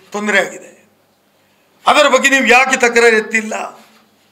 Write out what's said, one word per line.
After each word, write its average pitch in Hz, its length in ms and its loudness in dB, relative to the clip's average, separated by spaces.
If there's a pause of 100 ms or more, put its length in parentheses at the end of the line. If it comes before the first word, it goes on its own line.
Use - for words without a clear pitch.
(120)
ತೊಂದರೆ 208 260 -4
ಆಗಿದೆ. - 500 -8 (1000)
ಅದರ 285 220 2
ಬಗ್ಗೆ 269 220 0
ನೀವು 262 160 0
ಯಾಕೆ 262 300 2
ತಕರಾರು 233 400 2
ಎತ್ತಿಲ್ಲ, 214 640 -6 (520)